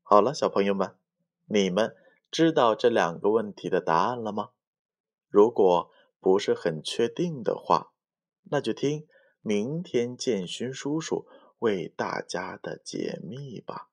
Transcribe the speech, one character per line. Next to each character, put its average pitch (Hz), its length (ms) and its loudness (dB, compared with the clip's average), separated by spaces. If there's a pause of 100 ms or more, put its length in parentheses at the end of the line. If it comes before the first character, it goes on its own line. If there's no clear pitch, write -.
好 101 200 6
了， 127 120 0
小 107 140 -2
朋 101 160 0
友 98 100 2
们， 95 240 -4 (500)
你 101 220 2
们 107 240 0 (380)
知 160 220 2
道 120 200 4
这 120 140 2
两 87 320 2
个 101 120 2
问 107 220 0
题 - 160 -8
的 90 120 2
答 82 220 0
案 123 140 -2
了 110 140 -6
吗？ 104 200 -8 (760)
如 107 240 6
果 90 400 4 (300)
不 95 180 4
是 120 140 0
很 80 280 -2
确 117 280 -2
定 156 340 -6
的 - 140 -2
话， - 340 -2 (520)
那 139 180 -4
就 113 100 -4
听 147 380 -4 (320)
明 113 420 -4
天 123 320 -4
建 101 320 -4
勋 123 260 -8
叔 147 280 -6
叔 - 260 -6 (320)
为 95 300 -2
大 - 320 -6
家 90 340 -10
的 - 220 -12
解 - 440 -10
密 123 380 -14
吧。 - 340 -16